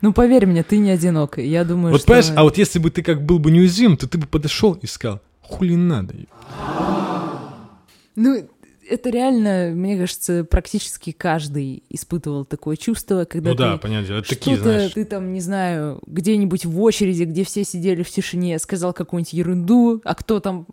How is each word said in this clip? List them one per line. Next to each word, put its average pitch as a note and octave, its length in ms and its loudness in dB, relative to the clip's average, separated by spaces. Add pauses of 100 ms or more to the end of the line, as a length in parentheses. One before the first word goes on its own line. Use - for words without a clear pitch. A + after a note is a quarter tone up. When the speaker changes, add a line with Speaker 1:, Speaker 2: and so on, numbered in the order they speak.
Speaker 1:
Ну, G3+ 120 4
поверь A#3+ 340 6
мне, E3+ 160 2
ты G#3 160 0
не G#3 120 4
одинок, E3 480 0
я D#3 260 0
думаю, E3+ 280 0
Speaker 2:
Вот D3 100 4
Speaker 1:
что - 100 4
Speaker 2:
понимаешь, G#3 240 6
а D#3 60 8
вот D#3 160 6
если F#3+ 200 2
бы D#3+ 120 2
ты E3+ 120 -4
как D#3 220 0
был E3+ 140 4
бы D#3 120 2
неуязвим, F3+ 460 6
то C3 100 -4
ты E3+ 120 -4
бы D3+ 80 -4
подошел D#3 480 0
и - 120 -14
сказал: G#2 340 -8 (200)
«Хули F3 360 -2
надо?» E3 380 0 (2000)
Speaker 1:
Ну, A3+ 320 0 (400)
это B3+ 220 -4
реально, G#3+ 640 0
мне F#3+ 240 -2
кажется, F3 460 -2
практически - 680 -4
каждый D3 760 -4
испытывал D3 560 -6
такое D3+ 320 -6
чувство, G3 480 -2
когда E3 260 -4
Speaker 2:
Ну - 60 0
да, A#2+ 180 2
Speaker 1:
ты - 80 -6
Speaker 2:
понятное G#2 260 -2
дело, G2+ 100 -4
это G#2+ 100 -8
такие, C4+ 280 0
Speaker 1:
что-то, G#3+ 160 2
Speaker 2:
знаешь. G3+ 200 0
Speaker 1:
ты G#3+ 120 -4
там, F#3+ 280 -8
не F#3 80 -6
знаю, F3 680 -4
где-нибудь F#3+ 600 0
в E3 140 -2
очереди, F#3+ 440 2
где E3 200 -2
все G3+ 200 -4
сидели F3+ 380 -2
в E3+ 80 -8
тишине, F3 480 -4
сказал F3+ 340 -4
какую-нибудь E3+ 400 -6
ерунду, F#3 720 2
а - 100 -4
кто - 240 -2
там F#3 340 -6